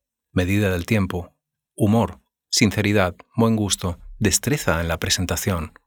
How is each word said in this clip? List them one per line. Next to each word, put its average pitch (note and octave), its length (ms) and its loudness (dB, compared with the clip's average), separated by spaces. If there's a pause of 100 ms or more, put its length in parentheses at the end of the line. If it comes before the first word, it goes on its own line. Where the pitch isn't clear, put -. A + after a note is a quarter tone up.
(320)
medida F#2+ 400 2
del E2+ 120 -2
tiempo, F#2+ 520 -2 (400)
humor, G#2+ 420 2 (320)
sinceridad, G2 640 2 (220)
buen A2+ 180 2
gusto, F#2+ 460 -4 (180)
destreza F#2 640 0
en E2 80 -4
la E2 100 -2
presentación, F#2 760 -4 (120)